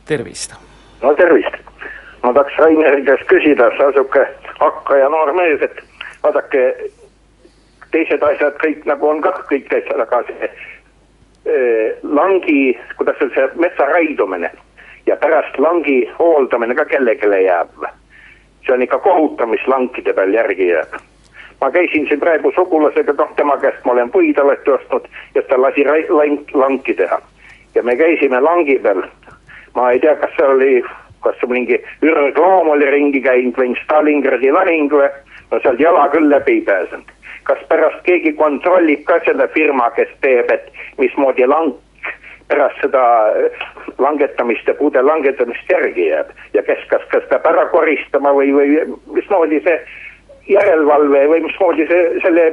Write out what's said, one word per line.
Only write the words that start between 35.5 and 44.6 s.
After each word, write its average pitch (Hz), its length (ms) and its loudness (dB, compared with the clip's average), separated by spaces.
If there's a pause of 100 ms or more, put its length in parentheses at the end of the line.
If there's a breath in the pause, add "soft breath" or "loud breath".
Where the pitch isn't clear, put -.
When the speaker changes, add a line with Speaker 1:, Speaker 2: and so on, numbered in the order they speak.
Speaker 2:
no 113 100 -2
sealt 127 160 0
jala 180 320 4
küll 156 220 2
läbi 135 260 2
ei - 80 -4
pääsenud. - 460 -4 (340 loud breath)
Kas 135 220 -2
pärast 156 340 0
keegi 160 320 0
kontrollib 156 720 0
ka 170 160 2
selle 139 320 0
firma, 139 400 0
kes 120 160 -2 (140)
teeb, 120 260 2
et 113 160 -2 (320 loud breath)
mismoodi 131 480 0
lang-, 151 300 0 (720 loud breath)
pärast 143 320 0
seda, 127 220 0 (340)
eh, - 240 -2 (400 loud breath)
langetamist 135 640 -2